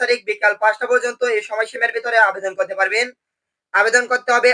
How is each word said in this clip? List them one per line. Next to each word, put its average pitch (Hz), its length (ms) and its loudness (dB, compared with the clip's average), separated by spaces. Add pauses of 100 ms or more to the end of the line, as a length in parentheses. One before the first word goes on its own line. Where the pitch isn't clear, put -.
তারিখ 240 180 0 (100)
বিকাল 208 320 0
পাঁচটা 214 260 0
পর্যন্ত। 240 340 0 (160)
এই 208 120 -2
সময়সীমার 226 480 -4
ভিতরে 226 220 0 (100)
আবেদন 190 260 -6
করতে 190 200 -4
পারবেন। 196 320 -2 (680)
আবেদন 226 320 2
করতে 247 260 -2
হবে 240 220 4